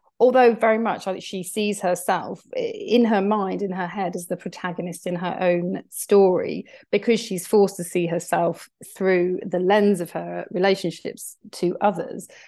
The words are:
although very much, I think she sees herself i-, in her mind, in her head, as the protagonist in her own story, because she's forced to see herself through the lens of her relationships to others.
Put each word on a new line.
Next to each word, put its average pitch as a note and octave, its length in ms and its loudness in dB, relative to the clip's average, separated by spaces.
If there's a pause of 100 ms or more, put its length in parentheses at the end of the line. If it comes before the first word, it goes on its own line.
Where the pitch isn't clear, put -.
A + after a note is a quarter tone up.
(200)
although A#3+ 340 6
very A3 240 2
much, G#3 300 -4
I F#3+ 40 -4
think F#3+ 120 -10
she F#3+ 180 -8
sees G#3 380 -4
herself F3+ 600 -2 (160)
i-, - 40 -4
in - 440 2
her A3 160 4
mind, G3 420 0
in F#3+ 100 -4
her F3+ 160 -6
head, F3+ 260 -6
as F3 120 -10
the F3+ 100 -6
protagonist F3 720 -8
in F3 80 -4
her F3 240 -4
own F3+ 500 0
story, F#3 760 2 (260)
because G#3 260 2
she's F#3 300 -8
forced G3 280 4
to F3 80 -10
see F3 220 -2
herself E3+ 600 -2 (280)
through F3+ 480 2
the F#3 140 -4
lens G3+ 420 4
of E3 120 -8
her F3 380 -8
relationships - 840 -2 (140)
to - 300 -2
others. G3 480 -2 (200)